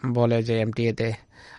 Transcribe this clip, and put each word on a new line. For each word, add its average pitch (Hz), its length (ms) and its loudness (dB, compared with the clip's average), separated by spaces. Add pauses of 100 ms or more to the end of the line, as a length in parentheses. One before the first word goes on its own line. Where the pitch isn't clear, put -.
বলে 120 360 2
যে, 113 180 0
"এমটিএতে 113 520 0 (460)